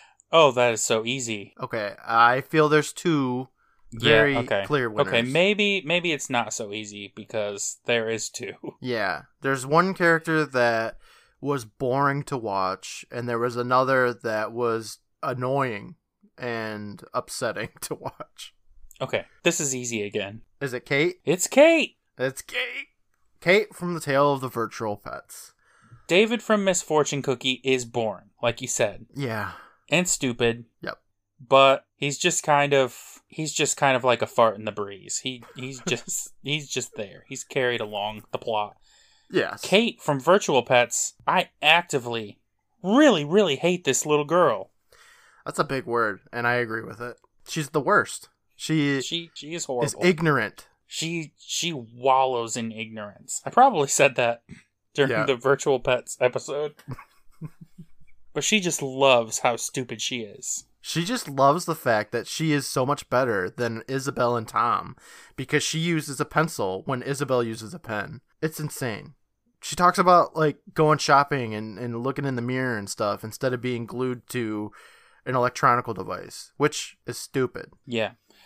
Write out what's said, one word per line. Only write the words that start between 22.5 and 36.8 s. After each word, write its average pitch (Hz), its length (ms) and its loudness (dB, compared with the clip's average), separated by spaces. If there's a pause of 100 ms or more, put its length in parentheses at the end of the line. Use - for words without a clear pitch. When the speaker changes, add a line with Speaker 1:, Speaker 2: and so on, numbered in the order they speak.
Speaker 2:
Kate 196 340 2
from 175 200 -6
The 160 60 -6
Tale 143 320 2
of 135 80 -2
the 131 80 -6
Virtual 110 480 -6
Pets. - 560 -16 (540)
Speaker 1:
David 214 360 4
from 208 220 0
Miss 190 160 2
Fortune 151 420 0
Cookie 131 420 -2
is 131 200 2
boring, 113 460 -4 (120)
like 117 200 -2
you 123 60 -10
said. 107 460 -2
Speaker 2:
Yeah. 110 380 -6 (360)
Speaker 1:
And 175 200 2
stupid. 120 560 0 (180)
Speaker 2:
Yep. - 160 -10 (420)
Speaker 1:
But 135 440 6 (120)
he's 143 200 -4
just - 280 0
kind 143 280 4
of, - 540 0
he's 156 260 -8
just 147 240 0
kind 135 200 2
of 120 80 -2
like 123 180 4
a 110 40 -2
fart 113 300 2
in 107 80 -14
the 107 80 -6
breeze. 101 460 -10
He, 127 240 -8 (140)
he's 127 240 -12
Speaker 2:
<laughs> - 80 -8
Speaker 1:
just, - 440 -6 (100)
he's 143 260 -6
just - 280 -8